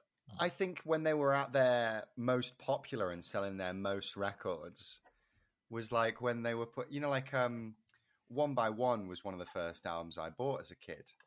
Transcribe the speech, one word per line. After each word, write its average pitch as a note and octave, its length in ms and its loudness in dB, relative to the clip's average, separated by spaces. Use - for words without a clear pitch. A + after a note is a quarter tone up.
I F3 80 4
think F3+ 360 -2
when D#3 180 2
they D#3 100 4
were C#3+ 220 4
at C#3 180 0
their A#2+ 520 4
most B2 420 2
popular G#2+ 520 0
and F2 120 -6
selling G2 360 -2
their F#2 160 -2
most G2 420 -2
records F#2 840 -4
was, A2+ 220 -6
like, A2+ 280 4
when A#2+ 220 0
they A#2 120 0
were A#2 120 -2
put, - 240 -8
you C#3+ 100 -4
know, C#3+ 100 0
like, C3+ 240 0
um, A#2 400 0
One C#3+ 260 0
by A2+ 160 4
One A2+ 380 2
was F2+ 160 -8
one F#2+ 100 -4
of F2+ 60 -6
the F2 60 -6
first E2+ 400 -4
albums E2+ 320 -4
I D#2+ 120 -4
bought C3 300 -2
as - 100 -12
a F2+ 60 -16
kid. - 360 -14